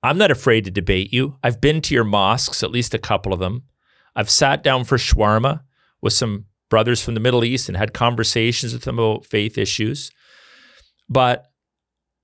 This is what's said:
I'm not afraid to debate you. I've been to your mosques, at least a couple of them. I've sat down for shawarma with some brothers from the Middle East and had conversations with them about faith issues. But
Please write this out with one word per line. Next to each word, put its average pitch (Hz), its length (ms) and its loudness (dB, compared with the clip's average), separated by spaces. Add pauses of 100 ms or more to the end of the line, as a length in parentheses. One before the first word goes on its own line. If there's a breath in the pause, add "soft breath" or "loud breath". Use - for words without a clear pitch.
I'm 143 140 0
not 196 140 4
afraid 113 340 2
to 95 60 -6
debate 95 420 0
you. 135 300 -2
I've 120 180 -2
been 151 200 2
to 156 140 -4
your 117 80 4
mosques, 104 600 2
at - 80 -6
least 120 220 -2
a 110 60 -4
couple 98 340 -2
of 90 60 -4
them. 95 240 -4 (520)
I've 110 140 -2
sat 143 340 2
down 131 200 2
for 127 140 0
shawarma 117 680 2 (380)
with 113 120 0
some 104 320 -2 (240)
brothers 110 340 2
from 120 120 -6
the 110 40 -4
Middle 120 240 2
East 123 260 -2
and 92 80 -6
had 107 160 -2
conversations 117 800 0
with 120 100 -10
them 120 160 -4
about 110 260 -2
faith 104 320 -2
issues. 110 540 -4 (1000 soft breath)
But 123 400 2 (760)